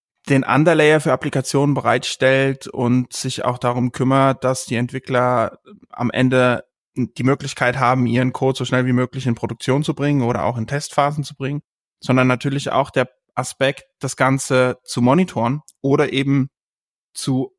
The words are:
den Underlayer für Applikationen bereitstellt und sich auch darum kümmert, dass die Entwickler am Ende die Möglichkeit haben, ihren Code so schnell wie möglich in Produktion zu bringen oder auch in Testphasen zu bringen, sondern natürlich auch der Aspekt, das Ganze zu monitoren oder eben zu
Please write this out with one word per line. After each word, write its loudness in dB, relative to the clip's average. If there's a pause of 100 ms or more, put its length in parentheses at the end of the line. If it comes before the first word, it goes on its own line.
(280)
den 4
Underlayer 4
für 0
Applikationen 0
bereitstellt 0
und -2
sich -6
auch -2
darum -2
kümmert, 2
dass -2
die -4
Entwickler -2 (300)
am -4
Ende 2 (300)
die -6
Möglichkeit -2
haben, 2
ihren 0
Code -2
so -4
schnell 0
wie 0
möglich -2
in 0
Produktion -2
zu -2
bringen 0
oder 0
auch -2
in -6
Testphasen -2
zu -16
bringen, -6 (400)
sondern 2
natürlich -2
auch 0
der -2 (260)
Aspekt, -4 (140)
das -8
Ganze 2
zu -4
monitoren 2 (180)
oder 0
eben 0 (640)
zu -4